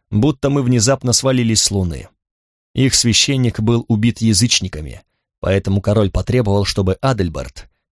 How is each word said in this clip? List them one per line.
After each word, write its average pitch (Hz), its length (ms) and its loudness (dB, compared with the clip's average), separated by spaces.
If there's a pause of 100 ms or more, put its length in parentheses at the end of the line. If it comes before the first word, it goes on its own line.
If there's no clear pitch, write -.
(100)
будто 135 400 0
мы 143 120 0
внезапно 123 500 0
свалились 120 500 0
с - 80 -2
луны. 90 380 -4 (680)
Их 131 200 0
священник 123 680 0
был 117 280 2
убит 110 320 2
язычниками, 92 840 -2 (440)
поэтому 98 340 0
король 104 300 2
потребовал, 101 540 0
чтобы 95 300 0
Адельберт 92 760 -4 (220)